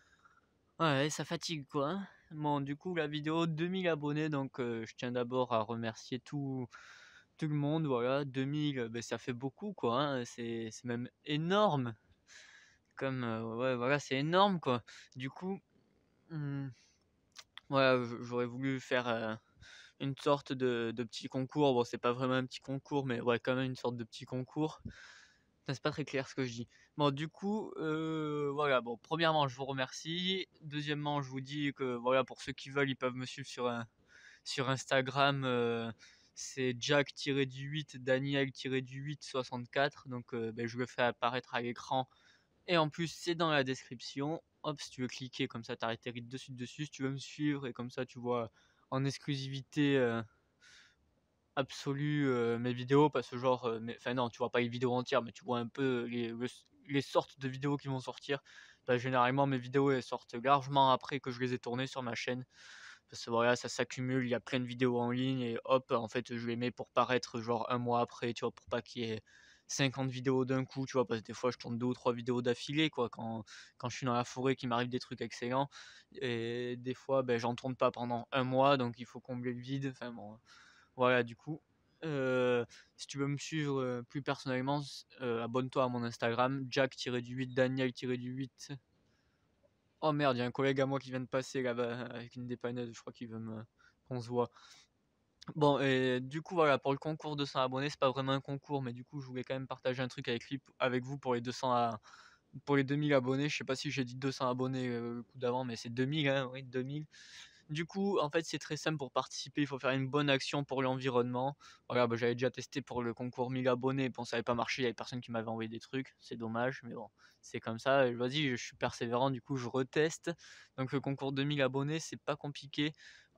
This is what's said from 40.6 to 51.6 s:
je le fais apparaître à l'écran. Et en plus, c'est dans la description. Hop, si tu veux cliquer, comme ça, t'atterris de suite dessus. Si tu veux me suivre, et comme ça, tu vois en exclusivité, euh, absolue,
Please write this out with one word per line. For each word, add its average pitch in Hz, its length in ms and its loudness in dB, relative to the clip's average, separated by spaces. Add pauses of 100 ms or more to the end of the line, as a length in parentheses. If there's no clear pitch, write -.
je 117 120 -6
le 123 80 0
fais - 160 0
apparaître 127 520 0
à 120 60 0
l'écran. 123 480 -2 (600)
Et 175 80 4
en 156 120 4
plus, 160 200 -2
c'est - 260 -2
dans 165 160 2
la 143 140 4
description. 139 760 -4 (220)
Hop, 151 180 -4
si - 100 -12
tu - 100 -10
veux 123 80 -2
cliquer, 131 400 -4
comme 117 160 -10
ça, 123 100 -6
t'atterris 117 480 -4
de 120 140 -12
suite 131 180 -12
dessus. 123 300 -8
Si 147 60 -12
tu - 120 -10
veux 135 80 0
me 139 80 -4
suivre, 143 480 -2
et 120 60 -4
comme 123 180 -8
ça, 127 160 -4
tu - 140 -16
vois 120 320 0 (380)
en 131 140 0
exclusivité, 139 920 0
euh, 117 240 2 (1300)
absolue, 143 720 0